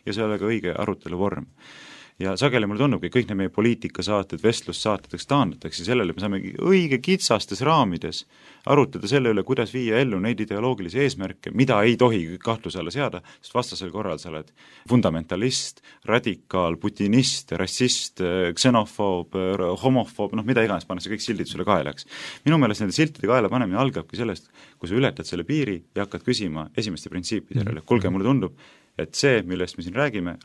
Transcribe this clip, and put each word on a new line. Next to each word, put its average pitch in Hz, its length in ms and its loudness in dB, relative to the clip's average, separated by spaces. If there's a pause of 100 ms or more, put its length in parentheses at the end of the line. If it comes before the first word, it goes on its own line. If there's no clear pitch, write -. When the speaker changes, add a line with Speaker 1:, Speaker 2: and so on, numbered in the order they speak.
Speaker 1:
ja 104 100 -4
see 107 100 -2
ei 107 40 2
ole 107 140 0
ka 101 80 0
õige 98 260 -2 (100)
arutelu 90 340 -4
vorm. - 320 -2 (720)
Ja 95 160 -2
sageli 120 320 2
mulle 104 140 0
tundubki, 95 260 2
kõik 113 220 2
need 98 80 -2
meie 95 140 -2
poliitikasaated, 104 880 0
vestlussaated, 110 760 0
eks, - 120 -14
taandatakse 87 580 -2
sellele, 104 260 0
et - 60 -12
me - 20 -8
saame 101 200 -2 (200)
õige 170 400 4
kitsastes 120 640 0
raamides 98 540 0 (500)
arutada 117 400 2
selle 127 240 4
üle, 101 140 2
kuidas 120 260 0
viia 117 260 0
ellu 120 220 2
neid 107 220 -2
ideoloogilisi 104 600 -2
eesmärke, 98 540 -4
mida 127 240 6
ei 117 180 6
tohi 92 440 2
kahtluse 95 360 -4
alla 85 140 -6
seada, 120 300 -4 (180)
sest - 160 -10
vastasel 95 340 -4
korral 92 300 -4
sa 87 80 -14
oled 78 220 -12 (380)
fundamentalist, 101 920 0 (240)
radikaal, 92 760 0
putinist, 104 760 0
rassist, - 640 -2 (380)
ksenofoob, 104 800 0 (420)
homofoob, 117 560 0
noh, 110 80 -4
mida 117 200 2
iganes 98 200 0
pannakse, 90 260 -8
kõik 104 140 -6
sildid 85 240 -4
sulle 80 180 -6
kaela, 78 280 2
eks. - 100 -16 (400)
Minu 156 160 6
meelest 107 240 2
nende 92 100 -2
siltide 147 360 0
kaela 120 200 4
panemine 110 300 0
algabki 104 400 -4
sellest, 110 320 -6 (240)
kui 85 140 -10
sa 113 100 2
ületad 139 260 -2
selle 87 220 -6
piiri 123 300 -2 (180)
ja 104 80 -2
hakkad 95 240 -6
küsima 85 480 -4
esimeste - 320 -6
printsiipide 98 540 -4
järele. 98 180 -4
Speaker 2:
Mhm. - 80 -6
Speaker 1:
Kuulge, 95 240 2
mulle 95 160 0
tundub, 117 260 0 (440)
et 80 180 -6
see, 127 320 4
millest 90 280 -4
me 85 80 -8
siin 90 120 -8
räägime, 101 480 -2